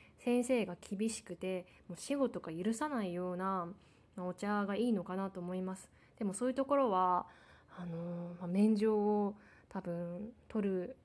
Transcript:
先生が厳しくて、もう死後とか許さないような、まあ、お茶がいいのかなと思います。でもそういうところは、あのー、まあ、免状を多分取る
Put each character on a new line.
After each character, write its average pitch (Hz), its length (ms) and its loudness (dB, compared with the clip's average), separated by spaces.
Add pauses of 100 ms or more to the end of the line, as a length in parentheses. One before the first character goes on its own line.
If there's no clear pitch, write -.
(180)
先 247 260 2
生 240 220 2
が 180 100 -6
厳 214 340 -2
し - 140 -6
く 175 120 -10
て、 185 300 -4 (220)
も 180 80 -10
う - 20 -10
死 - 180 -4
後 277 120 4
と 220 140 -6
か 170 100 -8
許 180 220 0
さ 294 160 -2
な 240 160 -2
い 175 80 -4
よ 180 200 -2
う 180 40 -4
な、 185 300 -2 (480)
ま 185 80 -6
あ、 180 40 -4
お 180 60 -4
茶 202 320 -2
が 196 100 -2
い 233 140 2
い 233 40 2
の 185 100 2
か 185 120 -6
な 190 140 -2
と 185 100 -10
思 180 160 -4
い 185 60 -4
ま 185 160 -4
す。 - 120 -20 (280)
で 226 80 -2
も 196 80 0
そ 240 140 -2
う - 20 2
い - 20 2
う 254 40 -8
と 269 100 2
こ 277 100 2
ろ 269 160 4
は、 180 360 4 (500)
あ 180 80 -10
の 175 500 -6
ー、 175 40 -16
ま 180 60 -8
あ、 - 20 -4
免 202 280 6
状 214 220 4
を 208 380 4 (340)
多 196 100 -8
分 175 500 -6 (200)
取 208 180 0
る 190 380 -2